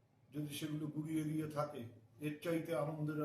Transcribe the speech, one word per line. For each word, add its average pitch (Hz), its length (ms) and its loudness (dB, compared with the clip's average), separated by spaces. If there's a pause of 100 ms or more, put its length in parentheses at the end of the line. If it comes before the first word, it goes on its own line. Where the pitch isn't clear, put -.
(340)
যদি 147 240 -2
সেগুলো 151 260 -2 (100)
গুড়িয়ে 156 360 0
দিয়ে 156 160 2 (100)
থাকে, 143 260 0 (440)
এর 147 80 0 (100)
চাইতে 165 260 2 (120)
আনন্দের 151 420 0